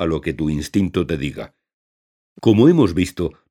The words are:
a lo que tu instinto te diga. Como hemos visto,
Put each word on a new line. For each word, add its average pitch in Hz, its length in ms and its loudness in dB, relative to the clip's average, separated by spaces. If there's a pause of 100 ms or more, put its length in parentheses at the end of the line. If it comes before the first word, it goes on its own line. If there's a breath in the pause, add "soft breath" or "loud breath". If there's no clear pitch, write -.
a 87 60 -2
lo 80 140 -2
que 80 140 -6
tu 76 160 -4
instinto 85 560 -2
te 82 100 -4
diga. 69 380 -10 (840)
Como 113 280 6
hemos 147 240 4
visto, 87 400 -4 (180 soft breath)